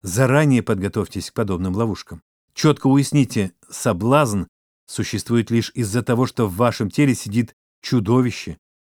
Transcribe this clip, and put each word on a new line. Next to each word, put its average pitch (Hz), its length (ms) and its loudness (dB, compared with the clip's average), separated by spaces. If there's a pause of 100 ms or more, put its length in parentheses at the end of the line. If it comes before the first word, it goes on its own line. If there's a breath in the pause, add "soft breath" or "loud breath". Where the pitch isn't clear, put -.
Заранее 127 600 2
подготовьтесь 101 680 -4
к - 40 -20
подобным 92 400 -2
ловушкам. 104 480 -6 (320)
Четко 147 320 2
уясните, 135 680 2 (160)
соблазн 107 760 0 (420)
существует 113 640 -2
лишь 113 240 0
из-за 117 280 -4
того, 123 240 0
что 113 200 -2
в 90 80 -4
вашем 110 360 0
теле 139 260 2
сидит 113 380 -4 (260)
чудовище, 120 760 0 (280)